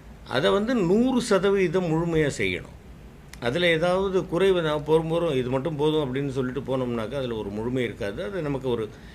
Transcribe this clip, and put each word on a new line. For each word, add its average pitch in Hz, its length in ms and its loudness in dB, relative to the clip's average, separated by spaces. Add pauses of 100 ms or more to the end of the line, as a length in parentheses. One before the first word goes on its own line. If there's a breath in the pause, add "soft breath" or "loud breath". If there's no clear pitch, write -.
(280 loud breath)
அதை 143 240 2
வந்து 214 240 2
நூறு 226 460 4
சதவீதம் 190 640 2
முழுமையா 160 520 2
செய்யணும். 92 420 -4 (600)
அதுல 147 280 0
ஏதாவது 180 580 2
குறைவு, 180 360 2
நான் 151 220 0
போரும் 160 240 4
போரும் 165 280 0
இது 123 140 0
மட்டும் 135 260 -2
போதும் 147 400 0
அப்படின்னு 139 140 -2
சொல்லிட்டு 127 320 -2
போனோம்னாக்கா 123 520 -2
அதுல 127 220 -4
ஒரு 104 140 -6
முழுமை 120 340 -2
இருக்காது. 104 400 -4
அது 202 180 -6
நமக்கு 139 280 -2
ஒரு 110 200 -2 (260 loud breath)